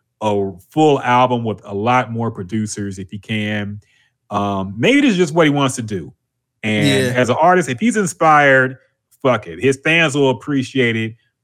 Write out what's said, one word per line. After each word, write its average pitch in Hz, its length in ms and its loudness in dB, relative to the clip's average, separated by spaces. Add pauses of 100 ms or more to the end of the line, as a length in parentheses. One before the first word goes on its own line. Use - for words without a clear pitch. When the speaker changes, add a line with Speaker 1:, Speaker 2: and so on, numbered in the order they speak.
(200)
Speaker 1:
a 101 320 -2 (160)
full 151 320 2
album 123 440 2
with 104 200 -6
a 101 100 -12
lot 117 380 0
more 113 180 -4
producers 101 680 -6
if 92 120 -14
he 107 80 -14
can. 104 640 -6 (500)
Um, 101 460 -4
maybe 220 240 2
this 269 120 4
is 180 40 0
just 175 160 0
what 165 140 4
he 147 40 4
wants 139 260 0
to 127 60 -8
do. 101 300 -10 (520)
And 107 240 0
Speaker 2:
Yeah. 131 300 0
Speaker 1:
as 120 120 2
an 120 100 0
artist, 175 280 4
if 123 100 -6
he's 220 180 0
inspired, 143 800 2 (460)
fuck 120 240 0
it. 85 140 -14
His 131 220 0
fans 156 340 0
will 139 140 2
appreciate 123 680 -2
it. 110 180 -6 (300)